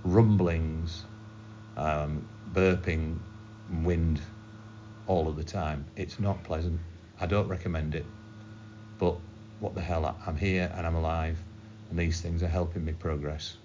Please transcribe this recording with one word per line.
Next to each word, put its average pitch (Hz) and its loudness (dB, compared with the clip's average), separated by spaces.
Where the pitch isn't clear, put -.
rumblings, 87 6
um, 76 0
burping, 85 4
wind 82 2
all 85 4
of 76 -2
the 78 -4
time. 76 -2
It's 78 -6
not 101 0
pleasant. 82 0
I 92 -2
don't 101 4
recommend 82 -2
it. 76 -2
But 87 4
what 104 -4
the 90 -2
hell, 82 2
I, 62 0
I'm 82 -2
here 92 4
and 87 -2
I'm 82 2
alive, 80 2
and 85 -2
these 85 2
things 85 0
are 87 2
helping 85 0
me 80 -2
progress. 76 -4